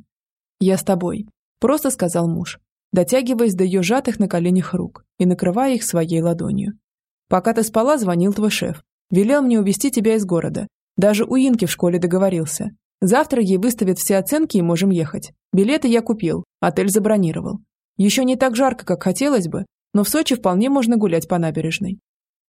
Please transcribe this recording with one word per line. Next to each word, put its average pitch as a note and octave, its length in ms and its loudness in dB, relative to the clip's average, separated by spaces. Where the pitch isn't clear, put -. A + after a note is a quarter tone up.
"Я F#3+ 160 4
с - 80 -8
тобой", — F3+ 420 -2
просто C#4 320 0
сказал E3+ 380 -2
муж, E3+ 320 -6
дотягиваясь A#3 600 2
до F#3 100 0
ее F#3 180 0
сжатых A3+ 360 -2
на G3 100 0
коленях F3 460 0
рук - 300 -8
и F3+ 80 2
накрывая F#3 480 0
их A#3 100 -4
своей E3 380 0
ладонью. E3+ 560 -2
Пока F#3 260 0
ты A3+ 80 0
спала, A3+ 360 0
звонил F#3+ 360 0
твой G#3+ 160 0
шеф. F3+ 340 -6
Велел A3+ 320 2
мне A#3+ 160 2
увезти G3+ 320 0
тебя A3 260 0
из G#3 80 -2
города. E3+ 440 -4
Даже G#3 280 2
у - 120 -2
Инки C4 280 2
в D#3 60 -2
школе F3 280 0
договорился. F3+ 720 -2
Завтра B3 400 2
ей F#3+ 160 2
выставят G#3 400 0
все - 180 0
оценки C#4+ 420 0
и F3 40 2
можем E3+ 280 2
ехать. E3 420 -4
Билеты B3+ 360 2
я A#3 140 4
купил, F3+ 420 -4
отель F#3 280 0
забронировал. G3 720 0
Еще G3+ 260 2
не B3+ 140 0
так C4 180 0
жарко, B3+ 320 -2
как F3 160 -2
хотелось G3 460 0
бы, G3 180 -6
но G3+ 120 2
в G3+ 40 -2
Сочи D4+ 280 0
вполне G3+ 340 0
можно A#3+ 260 2
гулять E3+ 300 0
по F3+ 100 -2
набережной. D#3+ 600 -4